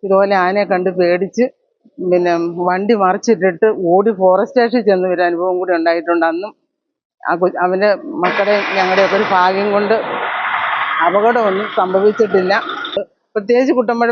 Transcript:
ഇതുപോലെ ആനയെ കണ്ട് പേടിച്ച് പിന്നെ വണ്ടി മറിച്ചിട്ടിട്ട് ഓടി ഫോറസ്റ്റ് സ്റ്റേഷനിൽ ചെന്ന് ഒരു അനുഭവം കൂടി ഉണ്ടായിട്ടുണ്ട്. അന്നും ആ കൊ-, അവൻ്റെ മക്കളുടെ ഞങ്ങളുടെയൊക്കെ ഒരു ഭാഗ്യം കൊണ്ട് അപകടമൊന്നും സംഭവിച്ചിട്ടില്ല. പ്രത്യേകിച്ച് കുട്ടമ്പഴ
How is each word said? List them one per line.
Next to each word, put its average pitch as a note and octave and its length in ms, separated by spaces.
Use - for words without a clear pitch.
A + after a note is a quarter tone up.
ഇതുപോലെ G3 300
ആനയെ G3 260
കണ്ട് F#3 180
പേടിച്ച് F3+ 460
പിന്നെ F3 220
വണ്ടി G3+ 340
മറിച്ചിട്ടിട്ട് F#3+ 640
ഓടി G3+ 280
ഫോറസ്റ്റ് F#3+ 360
സ്റ്റേഷനിൽ A#3 320
ചെന്ന് F#3 280
ഒരു F3+ 120
അനുഭവം F3 320
കൂടി F3+ 180
ഉണ്ടായിട്ടുണ്ട്. E3+ 540
അന്നും F#3 200
ആ D#3+ 120
കൊ-, F3+ 240
അവൻ്റെ F#3+ 240
മക്കളുടെ G3 320
ഞങ്ങളുടെയൊക്കെ F#3+ 420
ഒരു G#3+ 60
ഭാഗ്യം F#3+ 400
കൊണ്ട് G#3 200
അപകടമൊന്നും G#3 600
സംഭവിച്ചിട്ടില്ല. F#3+ 760
പ്രത്യേകിച്ച് A#3+ 440
കുട്ടമ്പഴ A#3 340